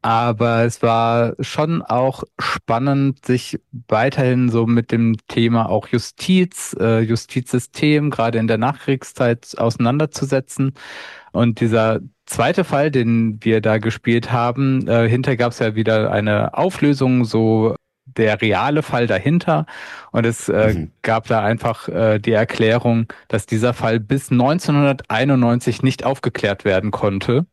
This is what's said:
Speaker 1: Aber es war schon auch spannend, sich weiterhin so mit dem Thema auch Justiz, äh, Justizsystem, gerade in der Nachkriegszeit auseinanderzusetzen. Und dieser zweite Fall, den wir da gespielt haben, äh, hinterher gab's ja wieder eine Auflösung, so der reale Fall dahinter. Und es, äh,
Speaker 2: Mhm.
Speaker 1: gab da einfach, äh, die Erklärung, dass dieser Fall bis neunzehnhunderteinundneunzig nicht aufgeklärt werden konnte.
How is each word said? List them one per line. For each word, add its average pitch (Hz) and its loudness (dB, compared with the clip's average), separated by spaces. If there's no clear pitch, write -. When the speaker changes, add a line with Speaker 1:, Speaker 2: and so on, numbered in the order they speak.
Speaker 1:
Aber 117 0
es 117 -2
war 117 2
schon 160 -2
auch 127 -2
spannend, 135 -2
sich - -2
weiterhin 127 2
so 117 2
mit 117 0
dem 117 2
Thema 117 0
auch 104 -2
Justiz, - -2
äh, 113 2
Justizsystem, 127 -2
gerade 113 -2
in 110 0
der 113 2
Nachkriegszeit 127 -2
auseinanderzusetzen. 135 -2
Und 113 2
dieser 110 2
zweite 156 0
Fall, 151 0
den 113 0
wir 110 2
da 110 2
gespielt 117 -2
haben, 123 0
äh, 117 2
hinterher 127 0
gab's 120 -2
ja 110 0
wieder 110 2
eine 104 0
Auflösung, 135 2
so 110 2
der 107 0
reale 120 0
Fall 120 -2
dahinter. 151 0
Und 113 0
es, 117 -2
äh, 107 2
Speaker 2:
Mhm. 80 -4
Speaker 1:
gab 113 -2
da 117 0
einfach, 110 -4
äh, 107 0
die 107 -2
Erklärung, 113 2
dass 104 -4
dieser 117 0
Fall 113 -2
bis 135 -4
neunzehnhunderteinundneunzig 131 2
nicht 131 -2
aufgeklärt 117 -2
werden 98 0
konnte. 110 0